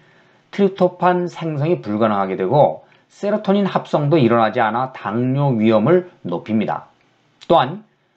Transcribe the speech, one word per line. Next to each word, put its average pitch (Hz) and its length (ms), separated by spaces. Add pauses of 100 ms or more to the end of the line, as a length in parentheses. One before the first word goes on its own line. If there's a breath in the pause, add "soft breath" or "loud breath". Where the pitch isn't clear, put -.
(520 soft breath)
트립토판 180 800
생성이 156 500
불가능하게 104 560
되고, 95 500 (220 soft breath)
세로토닌 202 580
합성도 160 520
일어나지 117 420
않아 117 320
당뇨 127 560
위험을 113 640 (120)
높입니다. 87 640 (600)
또한 165 380 (320)